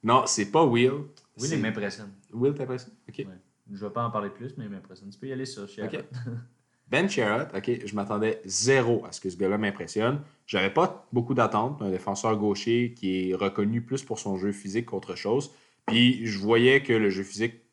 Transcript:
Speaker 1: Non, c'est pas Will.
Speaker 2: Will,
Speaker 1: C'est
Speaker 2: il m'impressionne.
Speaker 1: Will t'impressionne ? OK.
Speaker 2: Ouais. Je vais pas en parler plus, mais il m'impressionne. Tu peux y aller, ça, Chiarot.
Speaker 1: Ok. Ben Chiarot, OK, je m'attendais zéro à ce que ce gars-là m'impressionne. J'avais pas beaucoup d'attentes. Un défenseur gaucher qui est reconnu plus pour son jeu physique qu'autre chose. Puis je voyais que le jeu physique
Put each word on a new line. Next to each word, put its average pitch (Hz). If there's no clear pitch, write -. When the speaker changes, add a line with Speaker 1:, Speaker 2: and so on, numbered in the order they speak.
Speaker 1:
Non, 123
c'est 101
pas 160
Will. 123
Speaker 2:
Will, 147
Speaker 1:
C'est 139
Speaker 2:
il 117
m'impressionne. 104
Speaker 1:
Will 131
t'impressionne ? 127
OK. -
Speaker 2:
Ouais. 98
Je 98
vais 98
pas 120
en 113
parler 104
plus, -
mais 117
il 104
m'impressionne. 98
Tu -
peux 131
y 135
aller, 131
ça, 101
Chiarot. -
Speaker 1:
Ok. -
Ben 156
Chiarot, 120
OK, 101
je 101
m'attendais 104
zéro 117
à 87
ce -
que 95
ce 87
gars-là 98
m'impressionne. 107
J'avais 98
pas 185
beaucoup 120
d'attentes. 117
Un 98
défenseur 101
gaucher 117
qui 92
est 92
reconnu 104
plus 131
pour 110
son 95
jeu 101
physique 101
qu'autre 95
chose. 127
Puis 120
je 101
voyais 120
que 123
le 107
jeu 95
physique 117